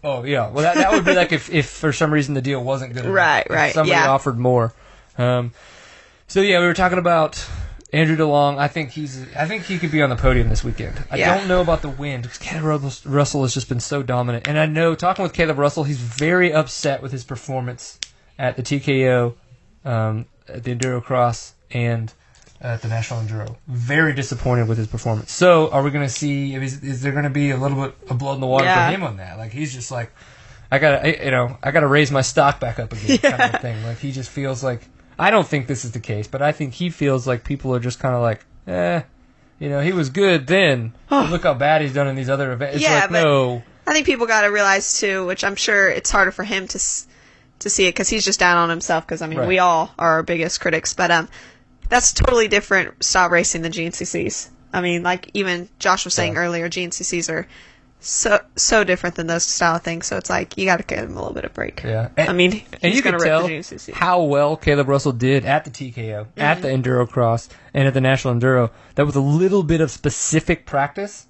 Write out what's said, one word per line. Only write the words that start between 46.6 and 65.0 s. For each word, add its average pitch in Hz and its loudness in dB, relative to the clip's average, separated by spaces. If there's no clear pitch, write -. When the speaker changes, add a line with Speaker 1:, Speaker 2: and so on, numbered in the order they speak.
Speaker 2:
to - -8
s-, - -4
to 202 -6
see 190 2
it 175 2
'cause - -2
he's 220 0
just 196 0
down 175 4
on 170 2
himself 165 -2
'cause, 160 -8
I 160 -6
mean, 160 -4
Speaker 1:
Right. - 0
Speaker 2:
we 185 4
all 175 2
are 165 2
our 160 2
biggest 170 -4
critics, 160 -2
but, 175 0
um, 165 2
that's 240 4
totally 233 4
different 196 0
style 180 2
racing 170 2
than 165 -6
G 165 -6
N 170 -6
C - -8
Cs. - -6
I 180 -2
mean, 175 -2
like 180 -4
even 180 -4
Josh 190 0
was 175 -2
saying 170 -2
Speaker 1:
Yeah. 165 -2
Speaker 2:
earlier, 170 -2
G 180 -6
N 175 -8
C - -8
Cs 170 -4
are 160 -4
so, - 0
so - 2
different 180 0
than 165 -6
those 170 0
style 170 0
things, 170 -6
so 196 -4
it's 185 -8
like, 180 -4
you 196 -2
gotta 180 2
give - -6
him - -8
a - -10
little - -8
bit - -8
of - -10
break. - -8
Speaker 1:
Yeah. 113 -2
Speaker 2:
I 147 2
Speaker 1:
And, 175 0
Speaker 2:
mean, 180 4
Speaker 1:
and 214 -8
Speaker 2:
he's 180 2
Speaker 1:
you 269 4
Speaker 2:
gonna 180 0
Speaker 1:
could 170 2
Speaker 2:
rip 156 2
the 160 4
Speaker 1:
tell 180 -2
Speaker 2:
G 160 -4
N 156 -10
C - -16
C. - -16
Speaker 1:
how 180 2
well 147 2
Caleb 143 2
Russell 139 2